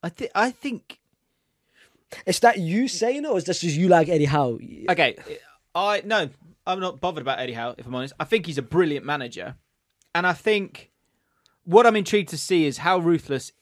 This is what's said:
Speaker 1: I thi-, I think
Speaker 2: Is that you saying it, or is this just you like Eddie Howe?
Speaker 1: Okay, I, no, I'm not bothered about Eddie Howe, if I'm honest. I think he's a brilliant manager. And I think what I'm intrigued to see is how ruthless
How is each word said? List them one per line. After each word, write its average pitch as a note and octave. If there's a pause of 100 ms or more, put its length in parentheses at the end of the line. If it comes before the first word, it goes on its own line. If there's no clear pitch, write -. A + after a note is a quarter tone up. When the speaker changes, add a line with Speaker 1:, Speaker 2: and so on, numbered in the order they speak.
Speaker 1:
I E3+
thi-, -
I A3+
think - (1300)
Speaker 2:
Is F#3
that A#3
you F#3+
saying C4
it, -
or A#3+
is D#3
this F3
just E3+
you F3
like E3
Eddie D#3
Howe? C#3 (300)
Speaker 1:
Okay, D#3+ (560)
I, G3+
no, G3+ (360)
I'm F#3
not F3+
bothered D#3+
about C3
Eddie B2
Howe, A#2
if A#2
I'm B2
honest. B2+
I D#3
think F#3+
he's D#3
a C3+
brilliant D3
manager. B2+ (580)
And F3
I F3+
think - (760)
what G#3
I'm A3+
intrigued G#3
to D#3+
see E3
is C3+
how F#3
ruthless E3 (100)